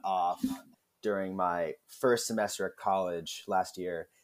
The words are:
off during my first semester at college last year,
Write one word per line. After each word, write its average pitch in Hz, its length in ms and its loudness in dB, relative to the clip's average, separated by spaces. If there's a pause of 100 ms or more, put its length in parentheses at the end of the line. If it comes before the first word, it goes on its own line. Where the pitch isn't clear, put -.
off 90 420 0 (560)
during 98 340 0
my 87 380 2 (140)
first 120 400 2
semester 104 400 0
at - 100 -8
college 90 720 0
last 92 320 0
year, 87 300 -6 (140)